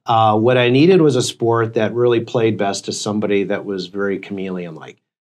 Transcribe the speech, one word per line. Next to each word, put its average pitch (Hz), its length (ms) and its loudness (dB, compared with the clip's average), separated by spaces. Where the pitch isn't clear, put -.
Uh, 110 320 2
what 123 220 2
I 123 100 2
needed 160 320 6
was 147 140 4
a 123 80 0
sport 113 500 -2
that 107 220 0
really 120 240 2
played 113 380 0
best 98 280 -4
to 104 60 -6
somebody 101 540 -2
that 98 200 -6
was 95 220 -6
very 98 320 -4
chameleon-like, 90 800 -10